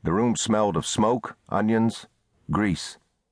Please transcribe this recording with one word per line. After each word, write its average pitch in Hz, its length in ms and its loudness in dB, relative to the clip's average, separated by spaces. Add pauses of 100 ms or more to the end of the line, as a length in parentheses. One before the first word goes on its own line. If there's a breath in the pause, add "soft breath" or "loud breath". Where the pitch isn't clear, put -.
The 80 100 0
room 113 220 2
smelled 107 420 0
of 76 80 -2
smoke, 113 500 -2 (140)
onions, 110 560 0 (460)
grease. 98 480 -2 (320)